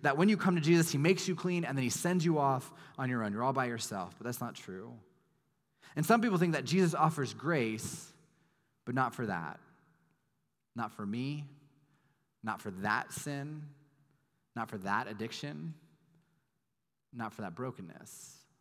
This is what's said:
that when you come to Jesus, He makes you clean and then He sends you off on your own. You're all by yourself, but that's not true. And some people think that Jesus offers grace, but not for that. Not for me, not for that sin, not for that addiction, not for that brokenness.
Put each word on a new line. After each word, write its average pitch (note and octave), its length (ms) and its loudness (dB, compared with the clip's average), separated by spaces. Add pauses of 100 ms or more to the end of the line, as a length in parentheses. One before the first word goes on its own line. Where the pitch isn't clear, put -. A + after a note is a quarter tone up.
that C#3 140 4
when F3+ 120 8
you G#3+ 80 6
come F#3+ 180 4
to E3+ 60 4
Jesus, E3 320 6
He C#3+ 60 0
makes F3 280 4
you F#3 80 0
clean F3 300 -2
and C3+ 120 -2
then C3 60 0
He A#2+ 80 2
sends F3 340 2
you D#3+ 140 4
off C3+ 340 2 (240)
on C3 140 -2
your A#2+ 140 0
own. G#2 80 0
You're G#2+ 100 -2
all C3+ 100 2
by C3+ 120 2
yourself, G#2+ 520 -6
but - 80 -14
that's A#2+ 160 -4
not A#2 140 -8
true. G2+ 420 -12 (1000)
And D#3 100 2
some A#3 140 6
people G#3 180 4
think E3+ 140 4
that C#3 120 0
Jesus E3+ 300 4
offers C#3+ 400 2
grace, A#2+ 800 -2 (720)
but B2 100 -6
not B2+ 220 0
for B2 100 -2
that. E2+ 320 -4 (1200)
Not A2+ 160 -6
for G#2+ 120 -10
me, C3+ 440 -4 (960)
not G#2+ 160 -4
for G#2+ 100 -8
that G#2 420 -2
sin, D3 560 -8 (840)
not A2+ 160 -6
for A2+ 80 -8
that G2+ 300 0
addiction, C#3+ 680 -8 (1400)
not A2+ 200 -8
for A2+ 100 -12
that F2+ 140 -8
brokenness. - 880 -12 (140)